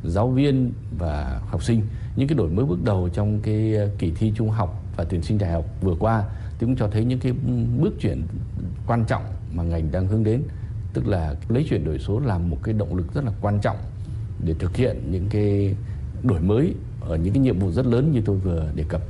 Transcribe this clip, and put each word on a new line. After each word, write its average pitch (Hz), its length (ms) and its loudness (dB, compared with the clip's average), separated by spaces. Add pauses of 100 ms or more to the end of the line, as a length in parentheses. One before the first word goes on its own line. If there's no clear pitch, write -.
giáo 98 260 2
viên 131 440 4 (240)
và 76 480 -2
học - 180 -2
sinh. 113 180 4 (340)
Những 135 120 2
cái 156 100 2
đổi 87 120 2
mới 101 160 2
bước 175 180 0
đầu 92 260 2
trong 104 300 0
cái, 110 360 2
ờ, 104 220 2
kỳ 85 140 0
thi 107 240 2
trung 107 140 0
học 104 340 -2 (120)
và 90 80 -2
tuyển 87 180 0
sinh 107 160 0
đại 92 140 2
học 82 140 0 (160)
vừa 90 180 2
qua 110 240 2 (360)
thì 113 60 0
cũng 127 100 2
cho 113 120 0
thấy 107 180 2
những 127 140 0
cái 127 140 0 (460)
bước 202 200 2
chuyển 87 220 0 (680)
quan 113 180 2
trọng - 180 -2 (300)
mà 85 100 -2
ngành 82 280 0
đang 92 160 0
hướng 110 160 2
đến, 117 200 2 (500)
tức 127 140 0
là 80 280 0 (120)
lấy 131 220 2
chuyển 85 160 0
đổi 78 140 -2
số 101 200 0
làm 90 300 0
một 80 140 -2
cái 113 100 0
động 92 220 0
lực 87 180 -2
rất 147 120 -2
là 113 60 0 (100)
quan 104 200 2
trọng - 160 0 (680)
để 82 140 0
thực 92 160 -2
hiện 95 360 0
những 92 180 0
cái 101 460 2 (480)
đổi 92 180 2
mới 117 340 2 (260)
ở - 160 -2
những 90 160 0
cái 135 100 4
nhiệm 107 160 4
vụ 95 120 2
rất 131 140 2
lớn 131 260 4
như 123 140 2
tôi 98 120 2
vừa 82 380 0
đề 80 140 -2
cập. 82 200 -2